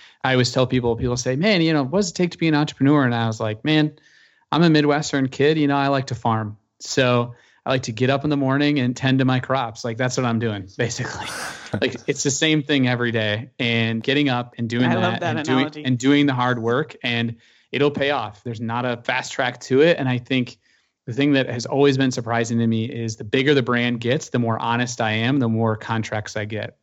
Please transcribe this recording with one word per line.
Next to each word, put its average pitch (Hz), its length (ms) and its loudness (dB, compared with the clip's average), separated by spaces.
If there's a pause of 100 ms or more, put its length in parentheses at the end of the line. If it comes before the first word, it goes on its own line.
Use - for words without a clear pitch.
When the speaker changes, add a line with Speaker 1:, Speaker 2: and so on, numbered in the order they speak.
(240)
Speaker 1:
I 131 100 2
always 127 180 2
tell 127 160 2
people, 120 280 0
people 123 220 -2
say, 127 180 -2
"Man, 180 280 2
you 160 100 2
know, 147 100 2
what 139 140 -2
does 190 140 0
it - 20 -20
take 175 180 -2
to - 60 -18
be 165 100 0
an 156 80 4
entrepreneur?" 147 480 2
And 120 120 2
I 117 100 0
was 110 140 -4
like, 110 260 -6
"Man, 151 280 2 (580)
I'm 147 100 2
a 170 80 6
Midwestern 147 580 2
kid. 143 300 2
You 147 100 2
know, 143 80 2
I 139 120 0
like 139 200 0
to 123 80 -6
farm. 107 420 -2 (220)
So 123 540 0 (320)
I 127 60 -2
like 131 120 0
to 127 80 -6
get 127 200 0
up 139 140 0
in 151 40 0
the 143 80 0
morning 143 420 0
and 123 160 0
tend 135 240 2
to 131 60 2
my 127 140 2
crops." 127 440 -4
Like, 113 140 -6
that's 127 200 -2
what 131 100 0
I'm 117 100 0
doing, 104 400 -4
basically. - 540 -4
Speaker 2:
<laughs> - 40 -12 (460)
Speaker 1:
Like, 127 140 -2 (100)
it's 139 160 -4
the 143 80 0
same 156 320 2
thing 135 260 2
every 120 240 0
day, 110 460 -2
and 113 460 0
getting 143 260 2
up 123 300 -4
and 117 100 -6
doing 120 160 0
Speaker 2:
I 120 80 2
Speaker 1:
that, - 80 0
Speaker 2:
love - 200 0
that - 160 -2
Speaker 1:
and 151 60 -4
doing, 127 140 0
Speaker 2:
analogy. 151 260 -2
Speaker 1:
and 131 140 0
doing 143 300 4
the 135 80 0
hard 123 260 0
work, 123 400 -2
and 117 360 -2 (340)
it'll 139 180 2
pay 143 220 0
off. 110 320 -6
There's 113 180 -8
not 120 240 -4
a 120 120 -2
fast 127 340 -4
track 123 300 -2
to 131 200 2
it. 170 160 6
And 135 100 -2
I 123 120 0
think 123 400 -4 (480)
the 120 60 -8
thing 143 200 2
that 131 160 2
has 120 160 -6
always 139 320 4
been 131 140 2
surprising 117 480 -2
to 117 80 2
me 113 180 0
is 113 300 -6
the - 80 -14
bigger 135 320 2
the 131 80 4
brand 120 380 0
gets, 123 280 -2
the 131 80 -2
more 113 220 0
honest 120 420 -2
I 110 120 0
am, 120 260 0
the 117 100 0
more 113 260 0
contracts 107 640 -6
I 107 80 -4
get. 107 380 -10